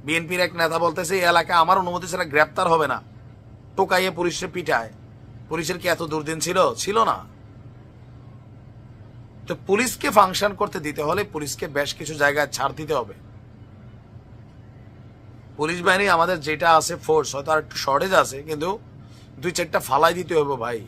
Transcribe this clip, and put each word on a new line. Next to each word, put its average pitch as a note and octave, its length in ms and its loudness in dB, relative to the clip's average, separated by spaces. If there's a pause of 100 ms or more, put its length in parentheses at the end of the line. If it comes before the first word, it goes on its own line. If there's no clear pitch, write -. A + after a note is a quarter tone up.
বিএনপির E3 360 -2
এক F3 140 0
নেতা E3 240 0
বলতেছে, E3+ 360 -2
"এই F#3 60 0
এলাকায় E3+ 380 4
আমার F3 200 6
অনুমতি F3+ 280 -4
ছাড়া F3+ 180 -4
গ্রেপ্তার D3+ 440 2
হবে D#3+ 180 4
না," A#2+ 160 -4 (760)
টোকাইয়ে F#3 340 2
পুলিশে E3+ 360 -4
পিটায়। C3+ 460 -2 (560)
পুলিশের E3 300 -4
কি F3 100 -4
এত E3 140 0
দুর্দিন D#3 380 -6
ছিল? E3 340 2
ছিল G#3+ 300 0
না। A2+ 200 -2 (2250)
তো F3 100 -6 (100)
পুলিশকে A#3+ 440 0
ফাংশন G3 440 4
করতে G3 260 -4
দিতে D3 220 -6
হলে F3+ 220 0
পুলিশকে D3 440 -8
বেশ C#3+ 260 -4
কিছু D#3 200 -10
জায়গায় C#3+ 320 2
ছাড় C3 260 -4
দিতে D3+ 220 -6
হবে। G#2+ 200 -4 (2500)
পুলিশ E3+ 260 -4
বাহিনী G3 260 2
আমাদের E3+ 320 2
যেটা D#3 360 2
আছে D#3+ 200 2
ফোর্স, D3 400 0
হয়তো C#3+ 160 -4
আর D#3 60 2
একটু - 180 -6
শর্টেজ D3+ 360 0
আছে, C#3 300 2
কিন্তু D#3+ 360 -4 (600)
দুই C3+ 140 -4
চারটা F3 280 -2
ফালাই D#3 340 2
দিতে F3 220 -4
হবে C#3+ 200 2
ভাই। A#2 320 -6